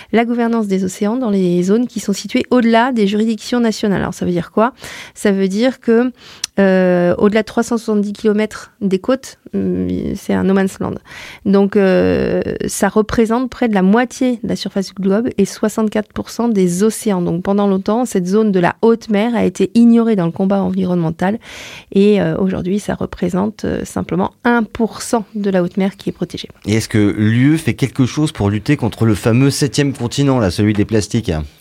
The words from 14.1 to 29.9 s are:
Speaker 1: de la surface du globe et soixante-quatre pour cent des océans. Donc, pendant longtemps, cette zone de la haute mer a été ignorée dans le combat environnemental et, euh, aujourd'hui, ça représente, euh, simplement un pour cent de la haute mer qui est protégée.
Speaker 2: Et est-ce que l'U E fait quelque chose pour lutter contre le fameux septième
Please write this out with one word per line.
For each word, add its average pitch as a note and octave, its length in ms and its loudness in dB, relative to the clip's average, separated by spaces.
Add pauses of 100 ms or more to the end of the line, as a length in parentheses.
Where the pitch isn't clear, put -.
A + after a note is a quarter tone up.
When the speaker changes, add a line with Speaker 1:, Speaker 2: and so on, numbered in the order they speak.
Speaker 1:
de G3 40 -4
la F#3 60 -2
surface F#3+ 400 -6
du F#3+ 80 -8
globe G3+ 340 0
et G3 100 2
soixante-quatre G#3+ 680 -4
pour - 180 -10
cent A#3 160 -4
des F#3+ 380 2
océans. G#3+ 360 0
Donc, E3+ 200 -2
pendant G3+ 260 0
longtemps, G#3 380 0
cette F#3+ 220 -2
zone G#3 260 2
de F#3 80 2
la E3+ 220 0
haute A3+ 260 2
mer A3 260 0
a G3 120 2
été F#3 280 -2
ignorée A#3 400 4
dans F3+ 120 0
le E3+ 40 -2
combat G3 320 0
environnemental F3+ 760 -2 (520)
et, G3+ 300 4
euh, E3 160 0
aujourd'hui, F#3 440 -2
ça - 140 -6
représente, F3+ 680 -4
euh, - 220 -4
simplement F#3 460 -4 (120)
un A#3+ 180 2
pour - 380 -4
cent A3+ 240 -4 (100)
de G3+ 140 -4
la F#3 140 2
haute F3 160 -4
mer G3 180 -2
qui - 140 -8
est - 20 -6
protégée. - 360 -10 (180)
Speaker 2:
Et G#2 80 0
est-ce A2 160 -2
que A2 80 2 (180)
l'U A#2+ 380 4
E - 20 2
fait D#3+ 160 -2
quelque C3 320 0
chose D3+ 260 0
pour G2+ 200 0
lutter G#2+ 260 0
contre A2+ 300 -2
le A2 80 4
fameux B2 340 2
septième C#3 460 0